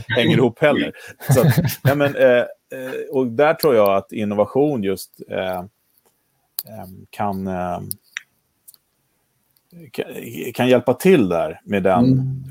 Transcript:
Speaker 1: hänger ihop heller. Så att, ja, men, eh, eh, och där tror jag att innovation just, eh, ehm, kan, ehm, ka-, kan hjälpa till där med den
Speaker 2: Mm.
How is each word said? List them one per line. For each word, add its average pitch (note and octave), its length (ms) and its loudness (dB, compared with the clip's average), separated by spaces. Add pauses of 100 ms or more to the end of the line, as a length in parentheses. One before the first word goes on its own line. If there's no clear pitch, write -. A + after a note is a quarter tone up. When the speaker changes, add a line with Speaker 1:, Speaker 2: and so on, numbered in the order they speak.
Speaker 1:
hänger A2+ 300 2
ihop A#2+ 220 2
heller. D3 320 0 (420)
Så - 80 4
att, C#3 120 4 (300)
ja, C#3 120 2
men, C#3+ 200 0
eh, B2 220 4
eh, A#2 80 0 (680)
och C3 160 0
där C#3+ 260 2
tror D3+ 220 2
jag G2+ 220 4
att - 140 -8
innovation G#2+ 720 -2
just, - 460 -6
eh, F#2 280 -4 (1080)
ehm, G2 420 -18
kan, G2 380 -6
ehm, F2+ 360 -6 (2000)
ka-, - 600 -10
kan B2 140 0
hjälpa B2 260 4
till D3+ 360 4
där E2 340 -2
med G2+ 200 -2
den F#2 220 4
Speaker 2:
Mm. C3 460 0